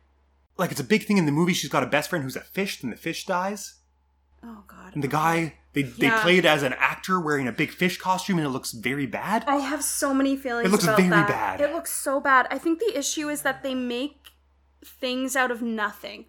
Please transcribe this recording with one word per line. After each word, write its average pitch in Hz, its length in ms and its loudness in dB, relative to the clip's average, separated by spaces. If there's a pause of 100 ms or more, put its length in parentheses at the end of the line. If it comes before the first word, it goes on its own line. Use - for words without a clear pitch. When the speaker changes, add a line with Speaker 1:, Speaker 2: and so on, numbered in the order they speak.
(560)
Speaker 1:
Like, 175 140 0
it's - 100 -6
a 135 40 -6
big 208 200 2
thing 202 140 2
in 165 80 4
the 143 60 2
movie. 170 220 4
She's 151 160 -4
got 147 120 2
a 123 40 0
best 143 240 0
friend 165 120 -2
who's 131 140 -8
a - 40 -10
fish, - 400 -6
then 123 100 -6
the 92 60 -8
fish - 300 -8
dies. 196 540 -6 (640)
Speaker 2:
Oh, 226 220 -20
God. - 280 -20
Speaker 1:
And 147 80 -2
the 139 60 0
Speaker 2:
Okay. 127 80 -4
Speaker 1:
guy, 160 380 2 (180)
they, 143 100 2
they 127 240 0
Speaker 2:
Yeah. 226 160 4
Speaker 1:
play 180 160 6
it 175 60 6
as 151 180 6
an 127 120 0
actor 135 460 0
wearing 147 280 0
a 110 40 -2
big 147 180 -2
fish 180 280 -2
costume, 185 400 0
and 151 80 0
it 135 40 -2
looks 131 220 -6
very 127 340 -4
bad. 135 400 -4
Speaker 2:
I 285 100 2
have 285 260 -4
so 277 320 -2
many 269 220 2
feelings 233 320 -2
Speaker 1:
It - 20 2
looks 208 140 4
Speaker 2:
about 214 140 4
Speaker 1:
very 185 120 6
Speaker 2:
that. 202 180 6
Speaker 1:
bad. 190 320 -2
Speaker 2:
It 294 120 2
looks 330 200 -6
so 285 280 -2
bad. 262 300 4
I 269 80 -6
think 330 200 -2
the 453 180 -2
issue 247 320 -4
is 196 140 -4
that 262 200 -2
they 269 120 -4
make 254 540 -6 (560)
things 254 520 -4
out 254 140 2
of 226 120 -6
nothing. 214 640 -6